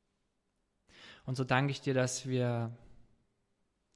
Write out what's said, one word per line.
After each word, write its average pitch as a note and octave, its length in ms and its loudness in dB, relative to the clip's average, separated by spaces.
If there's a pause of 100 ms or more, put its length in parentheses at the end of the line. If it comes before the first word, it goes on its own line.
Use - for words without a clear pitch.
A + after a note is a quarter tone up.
(1200)
Und B2+ 120 -4
so C3 80 0
danke C3+ 260 4
ich C3+ 100 -6
dir, C#3 140 0
dass B2+ 320 0
wir A#2+ 500 0 (1200)